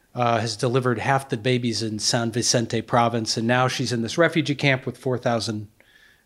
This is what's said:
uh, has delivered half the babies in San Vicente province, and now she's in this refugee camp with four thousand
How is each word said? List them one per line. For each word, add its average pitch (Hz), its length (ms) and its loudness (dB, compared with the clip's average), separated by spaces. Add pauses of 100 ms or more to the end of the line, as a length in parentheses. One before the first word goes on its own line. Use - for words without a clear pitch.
(140)
uh, 120 240 2
has 110 160 -2
delivered 123 440 0
half 135 320 0
the 123 80 -4
babies 120 440 0
in 107 160 -4
San 117 320 0
Vicente 113 520 0
province, 117 560 0
and 113 80 -2
now 127 220 4
she's 123 220 -4
in 117 120 -2
this 110 160 -6
refugee 160 360 2
camp 135 300 0
with 127 140 -8
four 127 180 -2
thousand 110 520 -2 (580)